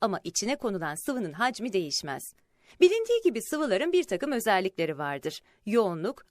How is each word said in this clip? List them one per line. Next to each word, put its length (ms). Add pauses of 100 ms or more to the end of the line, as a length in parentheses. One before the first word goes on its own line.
ama 240
içine 320
konulan 380
sıvının 380
hacmi 400
değişmez. 600 (480)
Bilindiği 440
gibi 180
sıvıların 500
bir 120
takım 280
özellikleri 680
vardır. 440 (240)
Yoğunluk, 640